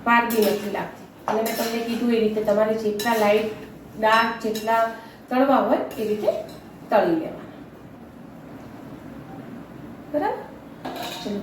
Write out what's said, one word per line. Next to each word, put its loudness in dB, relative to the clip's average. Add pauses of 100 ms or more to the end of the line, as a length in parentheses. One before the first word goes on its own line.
વાર 6
બી 2
નથી 2
લાગતી. -8 (220)
અને 2
મેં -2
તમને -2
કીધું 0
એ 4
રીતે 2
તમારે 4
જેટલા 2
લાઇટ 4 (500)
ડાર્ક 4
જેટલા 2 (460)
તળવા 4
હોય 4 (200)
એ -2
રીતે 2 (600)
તળી 4
લેવાના. -6 (2500)
બરાબર, 0 (880)
ચલો -4